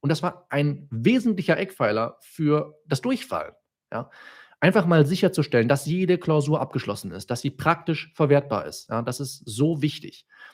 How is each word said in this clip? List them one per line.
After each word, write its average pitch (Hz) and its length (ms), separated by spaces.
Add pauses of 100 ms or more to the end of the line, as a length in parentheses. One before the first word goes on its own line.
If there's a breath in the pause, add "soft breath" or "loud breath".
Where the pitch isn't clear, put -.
Und 143 80
das 156 140
war - 260
ein 143 420
wesentlicher 190 680
Eckpfeiler 113 640
für 151 540 (100)
das 139 160
Durchfallen. 90 500 (400)
Ja? 113 180 (480 loud breath)
Einfach 180 280
mal 160 200
sicherzustellen, 147 640
dass 139 180
jede 180 320
Klausur 151 420
abgeschlossen - 520
ist, - 180
dass 120 100
sie 143 100
praktisch 165 640
verwertbar 139 500
ist. - 240
Ja? 113 140
Das 120 180
ist - 260
so 139 360
wichtig. - 440 (280 loud breath)